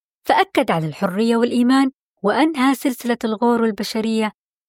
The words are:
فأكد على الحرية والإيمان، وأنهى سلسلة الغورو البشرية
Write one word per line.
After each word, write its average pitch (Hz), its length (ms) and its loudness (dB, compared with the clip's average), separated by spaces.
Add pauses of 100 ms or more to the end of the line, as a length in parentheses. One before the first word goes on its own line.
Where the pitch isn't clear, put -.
(260)
فأكد 285 440 2
على 165 160 0
الحرية 202 500 -2
والإيمان، 247 540 2 (320)
وأنهى 262 520 2
سلسلة 240 500 -4
الغورو 233 400 0
البشرية 220 680 -2 (360)